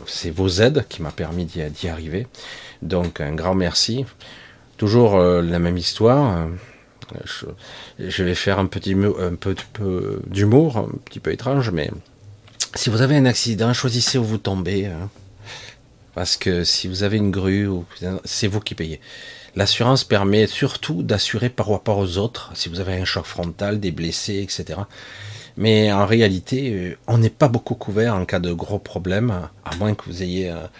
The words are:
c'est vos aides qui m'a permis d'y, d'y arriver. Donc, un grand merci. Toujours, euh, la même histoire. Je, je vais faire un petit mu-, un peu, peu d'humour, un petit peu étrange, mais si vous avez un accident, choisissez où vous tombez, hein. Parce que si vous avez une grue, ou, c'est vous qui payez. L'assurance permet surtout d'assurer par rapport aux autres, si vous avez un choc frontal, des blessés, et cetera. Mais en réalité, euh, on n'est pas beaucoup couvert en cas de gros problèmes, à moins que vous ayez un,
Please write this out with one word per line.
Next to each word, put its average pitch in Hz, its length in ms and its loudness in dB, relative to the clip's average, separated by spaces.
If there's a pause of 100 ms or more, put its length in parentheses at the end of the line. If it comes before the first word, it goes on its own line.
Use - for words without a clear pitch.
c'est - 240 -8
vos 92 180 2
aides 110 400 4
qui - 140 -10
m'a 73 100 -6
permis 87 320 -4
d'y, 80 260 -6
d'y 73 180 -8
arriver. 82 380 -6 (540)
Donc, 87 400 -2
un 73 120 -4
grand 82 220 0
merci. 104 520 0 (680)
Toujours, 107 400 6
euh, 90 260 6
la 85 160 0
même 87 180 2
histoire. 107 720 2 (760)
Je, - 200 -12 (540)
je 92 260 -2
vais 90 100 2
faire 95 240 0
un 98 80 2
petit 95 280 -2
mu-, 98 260 4
un 90 140 -2
peu, 95 200 -2 (200)
peu 98 520 -4
d'humour, 107 520 4
un - 100 -2 (160)
petit - 160 -16
peu - 100 -4
étrange, 127 400 0
mais 80 200 -2 (840)
si - 140 -2
vous 110 140 4
avez 135 140 4
un 143 100 6
accident, 117 480 2
choisissez 120 420 0
où 120 80 2
vous 110 140 0
tombez, 98 480 -2
hein. 90 240 -6 (1040)
Parce 90 220 -2
que 87 280 0
si - 240 -2
vous 92 160 -2
avez 104 140 2
une 104 120 2
grue, 95 380 2
ou, 90 160 -2 (400)
c'est - 240 -2
vous 101 120 -2
qui - 140 -8
payez. 80 260 -8 (540)
L'assurance 117 500 2
permet 101 420 4
surtout - 560 -2
d'assurer 110 480 0
par - 180 -4
rapport 101 300 0
aux 92 180 -2
autres, - 380 -4
si - 140 -8
vous 85 120 -8
avez 92 140 -4
un 92 100 -2
choc 87 220 -4
frontal, 101 520 -4
des 98 140 -4
blessés, 82 540 -4
et - 40 -8
cetera. 85 380 -8 (680)
Mais 107 340 6
en 101 140 4
réalité, 113 640 2
euh, 90 240 -4 (100)
on 120 120 4
n'est 113 100 6
pas 147 200 4
beaucoup 120 260 -2
couvert 110 400 0
en 92 100 0
cas 92 140 -2
de 87 160 -2
gros 90 240 -4
problèmes, 92 720 -2 (160)
à 85 100 -8
moins 104 180 2
que - 120 -12
vous 87 160 -8
ayez 92 260 -2
un, 82 320 -8